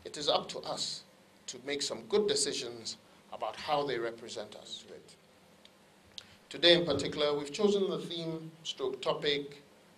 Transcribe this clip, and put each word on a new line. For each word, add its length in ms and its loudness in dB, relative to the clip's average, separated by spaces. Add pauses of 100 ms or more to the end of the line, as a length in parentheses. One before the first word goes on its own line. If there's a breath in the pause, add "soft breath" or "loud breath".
It 140 -10
is 100 2
up 220 4
to 80 -8
us 460 -6 (420)
to 200 -10
make 140 -2
some 300 -4
good 180 6
decisions 680 -2 (340 loud breath)
about 240 -4
how 300 0
they 120 0
represent 580 -6
us. 280 -14 (1700 loud breath)
Today 240 8
in 100 6
particular, 540 2
we've 140 -6
chosen 360 4
the 100 -2
theme, 520 -6 (140)
stroke 360 -4
topic, 640 -2 (360)